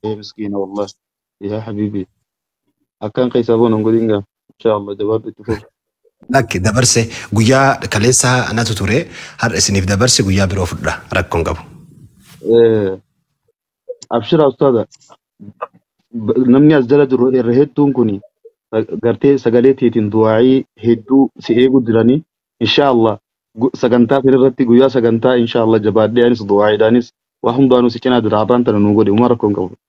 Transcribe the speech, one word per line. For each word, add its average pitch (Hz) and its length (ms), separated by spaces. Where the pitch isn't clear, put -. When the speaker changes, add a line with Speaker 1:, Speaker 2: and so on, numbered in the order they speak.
Speaker 1:
Eh, 107 140
miskiina, 101 400
wallahi. 98 340
Yaa 104 200
habiibi. 104 400
Akkaan 123 300
keessaa 117 260
boona 113 180
hin 107 100
godhin 113 240
gaa. 104 120
Inshaa - 260
Allah, 101 240
jawaab 110 280
itti 107 180
fufu. 107 160
Speaker 2:
Lakki, 127 260
dabarse 113 500
guyyaa 131 420
kaleessaa 123 600
anatu 113 260
ture, 101 320
har'a 117 200
isiniif 98 300
dabarse 107 360
guyyaa 95 240
biroo 90 180
fudha, - 320
rakkoon 85 320
qabu. 80 180
Speaker 1:
Eh, 110 560
abshira, 143 380
ustaaza. 131 380
B-, 110 220
namni 143 260
as 139 120
jala 143 220
jiru 127 260
irra 120 200
hedduun 143 400
kuni, 110 260
sa-, 110 140
gartee 127 340
sagalee 123 360
teetiin 117 380
du'aa'ii 110 540
hedduu 117 460
si - 140
eegu 127 280
jiranii, 113 380
inshaa 139 280
Allah, 113 260
gu-, 113 180
sagantaa 120 460
kana 131 160
irratti 131 280
guyyaa 120 240
sagantaa, 120 460
inshaa 117 280
Allah, 113 180
jabaadhee 107 440
anis 120 180
du'aa'iidhaanis 107 680
waa 120 120
hundaanuu 123 340
si 117 100
cinaa 123 220
jira, 107 200
abaan 123 220
tana 113 160
nuu 104 140
godhe, 104 180
uumaa 117 160
rakkoon 117 280
qabu. 92 200